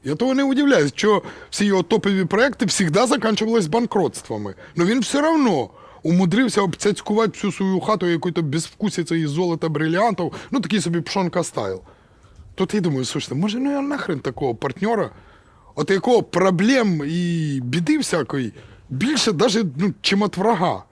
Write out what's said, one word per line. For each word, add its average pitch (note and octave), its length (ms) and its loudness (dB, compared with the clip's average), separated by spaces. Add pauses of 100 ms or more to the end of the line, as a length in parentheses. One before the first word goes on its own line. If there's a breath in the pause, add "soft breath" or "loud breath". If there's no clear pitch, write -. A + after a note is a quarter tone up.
Я C#3+ 100 -2
того B3 200 0
не C#4 100 2
удивляюсь, C4 500 4
що G#3 280 2 (280 loud breath)
всі - 140 -2
його G3 180 4
топові G3 420 0
проекти A3+ 420 2
всегда F3+ 400 2
заканчивались A3 600 0
банкротствами. D3 880 -2 (220 loud breath)
Но E3+ 80 2
він A3+ 160 2
все C#4 200 0
равно C4+ 500 2 (320 loud breath)
умудрився F#3+ 600 2
обцяцькувати G#3 720 0
всю G3+ 180 -2
свою F#3+ 280 0
хату F#3+ 260 0
якою-то E3+ 360 0
безвкусицею E3 800 -2
із D3+ 80 -2
золота, E3 380 -2
бриліантів. E3 640 0 (180 loud breath)
Ну, B3+ 100 0
такий G#3 200 0
собі E3+ 200 -2
Пшонка F3 440 -2
стайл. F#2+ 360 -6 (720 soft breath)
Тут F#3+ 200 -2
я G#3+ 60 2
думаю, C#3+ 240 0
слушайте, C3+ 300 -6
може, G3+ 240 -2
ну C#4 120 -2
я C#4+ 100 -2
нахрен C#4 400 -4
такого B2+ 340 -4
партнера, F3+ 560 -2 (640 soft breath)
от D#3 160 -2
якого G3 320 4
проблем F#3+ 840 2
і E3 580 -2
біди E3 340 0
всякої C#3 540 -2 (380 loud breath)
більше A3 420 0
даже, G#3 320 2 (120)
ну, F3+ 240 0
чим G3+ 220 2
от G#3 140 -2
врага. F3 560 0